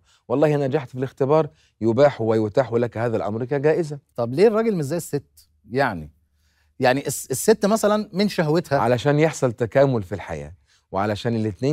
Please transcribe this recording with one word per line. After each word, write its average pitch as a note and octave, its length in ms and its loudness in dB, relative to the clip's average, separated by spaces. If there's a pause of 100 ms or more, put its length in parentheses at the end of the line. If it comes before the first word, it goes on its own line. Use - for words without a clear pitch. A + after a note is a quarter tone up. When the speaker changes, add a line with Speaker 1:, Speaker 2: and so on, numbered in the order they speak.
(280)
Speaker 1:
والله D3 280 2
نجحت C#3 340 -2
في - 60 -16
الاختبار C#3 540 0 (320)
يباح A#2 400 4
ويتاح A2 520 0
لك A#2 240 -2
هذا A2+ 200 -2
الأمر G#2 280 -4
كجائزة. D3 540 -2 (160)
Speaker 2:
طب A#2 180 -4
ليه F3+ 140 4
الراجل A3 280 0
مش D#3+ 100 -2
زي D#3 120 -4
الست؟ - 520 -10 (220)
يعني، G#2 400 -2 (680)
يعني B2+ 280 2
الس-، - 240 -6
الست G#3+ 340 -2
مثلًا G#3 480 0
من G3 160 0
شهوتها D#3 500 0
Speaker 1:
علشان B2 400 2
يحصل D3 320 2
تكامل B2 520 2
في F2+ 120 -10
الحياة، D#2+ 380 -10 (380)
وعلشان G#2+ 440 -2
الاتنين A2 380 -2